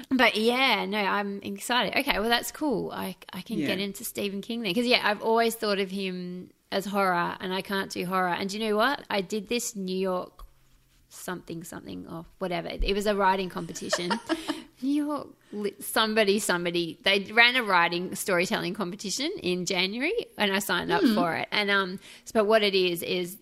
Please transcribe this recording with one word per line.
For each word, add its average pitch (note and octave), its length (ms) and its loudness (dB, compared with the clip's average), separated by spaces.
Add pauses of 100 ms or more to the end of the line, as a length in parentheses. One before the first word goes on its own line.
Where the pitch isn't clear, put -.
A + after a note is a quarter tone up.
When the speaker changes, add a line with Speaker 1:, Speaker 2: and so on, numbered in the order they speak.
Speaker 1:
But B3+ 260 6
yeah, A3+ 500 2
no, G3 120 -2
I'm G3+ 460 0
excited. G#3 560 -2
Okay, C4 200 2
well, G#3+ 80 0
that's A#3 240 0
cool. G#3 400 -2
I, F#3+ 240 -6 (160)
I F#3 100 -10
can - 180 -6
Speaker 2:
Yeah. C#3+ 80 0
Speaker 1:
get F#3+ 120 0
into G3+ 240 -6
Stephen G3+ 380 -6
King A#3 220 -6
then. F#3+ 100 0
'Cause A#3+ 140 2
yeah, A#3 160 4
I've G#3 180 0
always A3+ 340 4
thought G3+ 240 0
of G3 120 -2
him F3+ 580 -6 (220)
as G3 140 -2
horror, F#3 540 0
and F#3 140 -4
I F#3+ 80 -2
can't F#3+ 300 -4
do F#3+ 160 -4
horror. F#3 300 2
And G3 120 -2
do G3 80 -6
you A3 100 -2
know G#3 80 2
what? A#3+ 340 2
I G3+ 120 0
did G3 260 -4
this A#3 280 -2
New F#3 200 -4
York F#3 480 -4 (680)
something, - 540 -10
something, - 460 -14
or E3+ 160 -12 (140)
whatever. F3 280 -4 (140)
It F#3+ 140 2
was G3+ 100 0
a G#3 100 4
writing F#3+ 340 4
competition. F3 640 -4 (160)
Speaker 2:
<laughs> - 540 -6
Speaker 1:
New C#4+ 240 2
York, D4 220 -4 (260)
li-, G#3 260 -2
somebody, G#3+ 600 2
somebody, F3 640 0
they G3+ 160 6 (120)
ran A#3 240 4
a B3+ 80 2
writing F3 520 2
storytelling F3+ 580 0
competition G3+ 580 -4 (100)
in F3+ 240 -2
January, A3 600 0 (120)
and G3 140 2
I F#3+ 80 2
signed - 320 -2
up F4 100 4
Speaker 2:
Hmm. A#3+ 140 6
Speaker 1:
for E3+ 200 2
it. - 160 -4
And, G#3 200 0
um, G3 280 0 (260)
s-, - 80 -10
but G#3+ 140 4
what A3 160 6
it G3 120 4
is, F3+ 280 2
is, F3+ 380 -2